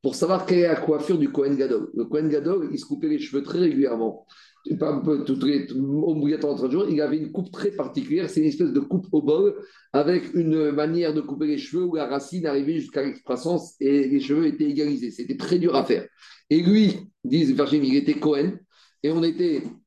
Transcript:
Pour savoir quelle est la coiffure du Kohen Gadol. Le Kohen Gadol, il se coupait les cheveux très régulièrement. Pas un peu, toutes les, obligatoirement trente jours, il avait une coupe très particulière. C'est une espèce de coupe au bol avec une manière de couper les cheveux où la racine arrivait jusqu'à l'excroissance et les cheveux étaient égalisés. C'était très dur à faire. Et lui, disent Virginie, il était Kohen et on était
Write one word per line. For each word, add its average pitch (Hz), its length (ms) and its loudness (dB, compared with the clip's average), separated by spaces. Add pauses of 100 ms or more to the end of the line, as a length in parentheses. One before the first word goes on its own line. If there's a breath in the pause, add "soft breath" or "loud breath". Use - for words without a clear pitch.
Pour 131 100 0
savoir 185 320 0
quelle 180 140 4
est 175 80 4
la 160 80 4
coiffure 156 420 0
du 139 140 2
Kohen 143 240 0
Gadol. 123 400 0
Le 117 100 -2
Kohen 151 240 -2
Gadol, 156 420 0
il - 60 -6
se - 80 -10
coupait 147 220 -6
les 151 100 0
cheveux - 240 -4
très 139 160 -6
régulièrement. 127 680 0 (520 soft breath)
Pas 156 120 0
un 139 80 -2
peu, 147 240 0
toutes 131 200 -2
les, 139 280 0
obligatoirement 147 840 0
trente 127 140 -2
jours, 185 180 0
il 151 120 0
avait 147 160 0
une 156 140 -6
coupe 185 200 -6
très 202 200 -4
particulière. 147 580 -4
C'est 156 120 0
une 156 60 4
espèce 147 260 0
de 139 60 4
coupe 180 320 -2
au 151 100 4
bol 180 340 2 (380 loud breath)
avec 151 400 2
une 160 380 2
manière 156 420 0
de 151 80 0
couper 143 260 -4
les 147 100 0
cheveux 160 280 -4
où 170 100 -2
la 147 120 -2
racine 139 380 -6
arrivait 143 340 0
jusqu'à 139 240 -4
l'excroissance 143 760 -4
et 139 280 4
les 139 120 2
cheveux 147 280 0
étaient 147 220 0
égalisés. 139 420 -2
C'était - 260 -8
très 180 220 0
dur 160 160 2
à 135 80 4
faire. - 220 0 (440 loud breath)
Et 160 120 4
lui, 202 360 6 (260)
disent 135 300 2
Virginie, 139 360 2
il 131 60 4
était 143 240 2
Kohen 151 400 0 (420 soft breath)
et 147 100 0
on 165 120 0
était 165 400 0 (240)